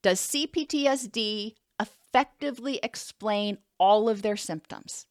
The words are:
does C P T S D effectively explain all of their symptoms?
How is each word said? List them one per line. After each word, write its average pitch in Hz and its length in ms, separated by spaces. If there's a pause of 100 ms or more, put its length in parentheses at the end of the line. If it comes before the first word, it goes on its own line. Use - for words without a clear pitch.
does 190 180
C 294 280
P 302 180
T 285 240
S 262 180
D 214 500 (220)
effectively 247 1040
explain 208 760 (200)
all 208 300
of 208 140
their 208 140
symptoms? - 760